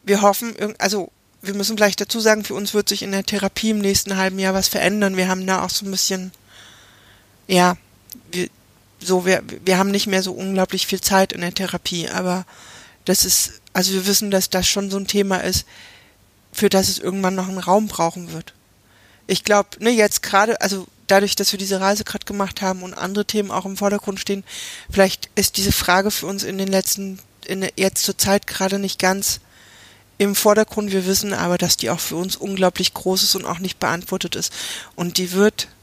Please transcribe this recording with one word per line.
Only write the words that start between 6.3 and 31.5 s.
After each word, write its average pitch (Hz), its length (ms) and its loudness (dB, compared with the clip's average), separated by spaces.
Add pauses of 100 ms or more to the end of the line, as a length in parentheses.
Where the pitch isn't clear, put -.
ja, 180 300 6 (540)
wir, 180 180 -4 (500)
so, 185 260 0
wir, 185 160 4 (220)
wir 185 140 4
haben 190 140 2
nicht 202 160 -2
mehr 190 140 0
so 185 120 -6
unglaublich 190 520 -2
viel 190 140 -4
Zeit 190 320 4
in - 80 -10
der 175 140 -6
Therapie, 175 560 -6
aber 185 360 -2 (600)
das 185 180 2
ist, - 380 0 (100)
also 185 220 0
wir 185 120 -2
wissen, 202 260 2
dass 190 180 2
das 185 180 0
schon 196 240 -2
so 196 60 -2
ein 196 100 -4
Thema 196 300 2
ist, - 280 -2 (880)
für 202 180 2
das 190 200 4
es - 100 -2
irgendwann 190 360 0
noch 185 120 -2
einen 190 120 -6
Raum 202 280 4
brauchen 165 460 -2
wird. 160 200 -12 (720)
Ich 190 180 0
glaub, 208 340 4
ne, 220 120 4
jetzt 214 320 4
gerade, 214 360 2
also 190 280 -2 (200)
dadurch, 196 280 4
dass 202 180 0
wir 190 60 -6
diese 196 200 -2
Reise 202 240 2
grad - 220 -8
gemacht 202 360 -4
haben 185 220 -2
und 185 100 -12
andere 202 320 -2
Themen 202 260 -2
auch 180 140 -2
im 196 120 -8
Vordergrund 202 420 -2
stehen, 196 240 -4 (460)
vielleicht - 460 2
ist - 200 0
diese 196 160 2
Frage 190 400 2
für - 140 -4
uns 196 180 -4
in 190 140 -4
den 196 100 -2
letzten, 190 520 -2 (260)
in 190 160 -4
der, 190 160 -4
jetzt 190 260 0
zur - 140 -2
Zeit 202 300 2
gerade 190 320 -2
nicht 196 200 -4
ganz 190 400 0 (800)
im 202 160 2
Vordergrund. 208 560 2
Wir 190 160 0
wissen 196 260 0
aber, 175 240 0